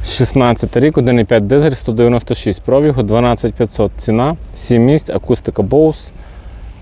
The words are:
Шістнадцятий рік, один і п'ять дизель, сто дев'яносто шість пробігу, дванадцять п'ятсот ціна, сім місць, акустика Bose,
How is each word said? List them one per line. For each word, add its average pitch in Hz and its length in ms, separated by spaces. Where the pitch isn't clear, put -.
Шістнадцятий 120 760
рік, 151 140
один 123 220
і 110 40
п'ять 104 240
дизель, 143 240
сто 123 200
дев'яносто 120 420
шість - 280
пробігу, 131 420
дванадцять 117 500
п'ятсот - 440
ціна, 123 380
сім 117 320
місць, 151 240
акустика - 520
Bose, 151 500